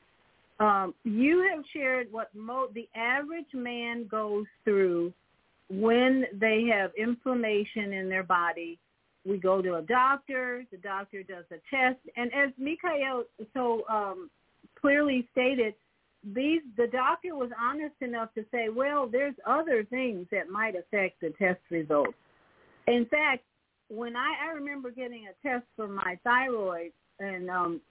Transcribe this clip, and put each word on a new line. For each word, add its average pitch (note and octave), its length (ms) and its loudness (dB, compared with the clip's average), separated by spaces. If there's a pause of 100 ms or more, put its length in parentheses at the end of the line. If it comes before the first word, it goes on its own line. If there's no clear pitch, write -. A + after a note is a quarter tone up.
(580)
um, G3 340 4 (120)
you C#4+ 500 4
have D4+ 80 -6 (100)
shared B3+ 380 -2
what A3 240 -8
mo-, A#3+ 400 -4
the A3+ 220 -10
average C#4+ 580 -4
man A#3+ 540 -6
goes G#3+ 380 -2 (180)
through F3+ 480 2 (560)
when A#3+ 560 4 (100)
they A3 380 2
have G3 260 2
inflammation A3 920 0
in F#3+ 160 -4
their F#3+ 140 0
body. E3+ 560 0 (480)
We G3 120 0
go F#3 220 4
to F3+ 140 0
a E3 80 -2
doctor, B3+ 880 0
the F#3 80 -18
doctor G3 460 -10
does F3+ 260 -14
a E3+ 60 -12 (120)
test, B3+ 300 2 (180)
and A#3+ 160 -4
as C#4 240 2
Mikhail C4+ 680 -2 (280)
so, A#3+ 380 0
um, G3 400 -4 (500)
clearly C#4+ 520 4
stated, B3 420 2 (580)
these, D4 280 0 (160)
the A#3+ 100 4
doctor D4+ 480 0
was B3+ 160 -4 (100)
honest D4 400 -2
enough A#3 340 -4
to A3 180 -4
say, A#3 160 -2
"Well, C4+ 380 0
there's C4 280 0 (100)
other C4+ 400 2
things A#3 460 -4
that F3+ 180 -2
might G#3 280 -4
affect F#3 440 -2
the D#3+ 100 -4
test F3+ 300 0 (100)
results." D3+ 440 0 (720)
In A#3+ 200 4
fact, D4 360 2 (460)
when A#3 280 -10
I, C#4 160 0 (120)
I E4 80 -4
remember C#4+ 400 -8
getting A#3+ 340 -10
a G3 220 -8
test B3 160 -2 (100)
for G#3+ 140 -6
my F#3 340 -4
thyroid, A3 680 0 (260)
and, F#3 320 -6
um, F3 300 0 (100)